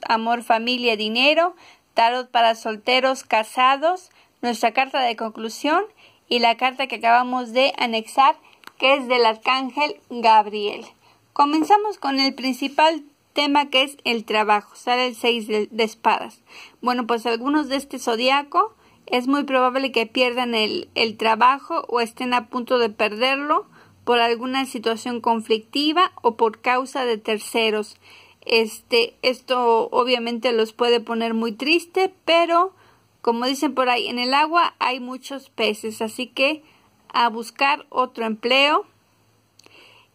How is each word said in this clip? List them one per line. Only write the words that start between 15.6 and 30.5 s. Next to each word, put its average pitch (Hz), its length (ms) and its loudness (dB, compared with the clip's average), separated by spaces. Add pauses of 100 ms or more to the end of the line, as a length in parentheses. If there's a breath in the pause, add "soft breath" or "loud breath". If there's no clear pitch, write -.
de 226 160 -2
espadas. - 580 -2 (400 loud breath)
Bueno, 247 240 -2
pues 226 200 -2
algunos 254 420 -2
de 269 100 -2
este 269 220 -8
zodiaco 285 760 0 (300 soft breath)
es 247 220 0
muy 277 160 2
probable 262 480 0
que 226 140 0
pierdan 247 500 -2
el, 214 400 -2
el 226 220 -2
trabajo 254 680 2
o 240 120 -2
estén 247 340 -4
a 247 140 -2
punto 247 320 -2
de 233 100 2
perderlo 269 760 -2 (380 soft breath)
por 240 160 2
alguna 247 460 0
situación 226 560 -6
conflictiva 240 920 0 (100)
o 233 140 2
por 220 260 0
causa 254 440 -2
de 233 120 -2
terceros. 214 800 -2 (480 loud breath)
Este, - 760 0
esto 247 720 0
obviamente 240 600 0